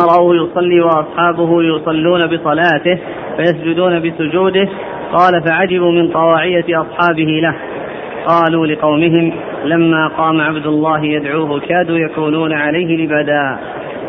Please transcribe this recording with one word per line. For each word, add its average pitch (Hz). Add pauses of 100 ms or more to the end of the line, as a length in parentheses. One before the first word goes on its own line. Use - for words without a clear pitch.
(160)
رأوه 175
يصلي 175
وأصحابه 165
يصلون 160
بصلاته 160 (380)
فيسجدون 165
بسجوده، 175 (440)
قال: 175
فعجبوا 175
من 170
طواعية 165 (160)
أصحابه 160
له. 160 (720)
قالوا 165
لقومهم 160 (320)
لما 160
قام 160
عبد 151
الله 151
يدعوه 147
كادوا 170
يكونون 156
عليه 156
لبدا". 147 (520)